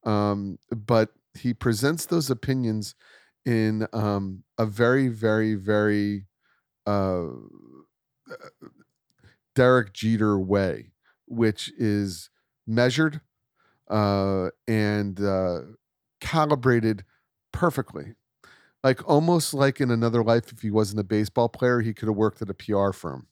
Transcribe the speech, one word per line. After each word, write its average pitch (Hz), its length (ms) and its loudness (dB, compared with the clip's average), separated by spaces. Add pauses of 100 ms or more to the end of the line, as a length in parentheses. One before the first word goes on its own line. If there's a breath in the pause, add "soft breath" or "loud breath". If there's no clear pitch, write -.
Um, 104 560 -2 (160)
but 110 360 2 (240)
he 123 180 -4
presents 131 540 -2
those 160 220 -2
opinions 120 680 -4 (500 soft breath)
in, 110 480 0
um, 101 500 -4 (140)
a 113 80 2
very, 120 420 2
very, 110 480 0
very, 104 720 0 (600)
uh, 95 420 0 (2250 soft breath)
Derek 127 380 4
Jeter 107 440 0
way, 95 540 -2 (360)
which 113 500 -2
is 104 520 -2 (380)
measured, 127 540 0 (680)
uh, 98 600 0 (180)
and, 104 540 -2
uh, 92 400 -2 (580)
calibrated 123 840 0 (480)
perfectly, 113 640 -4 (680 soft breath)
like, 131 240 2
almost 165 460 2
like 139 260 2
in 127 120 2
another 117 320 2
life, 117 280 2
if 110 100 -18
he 107 100 -4
wasn't 107 280 0
a 104 40 -2
baseball 107 460 0
player, 123 320 0
he 110 120 -4
could 110 140 -6
have 107 100 0
worked 107 240 0
at 98 80 -8
a 95 40 -8
P - 200 -6
R 98 200 2
firm. 67 380 -12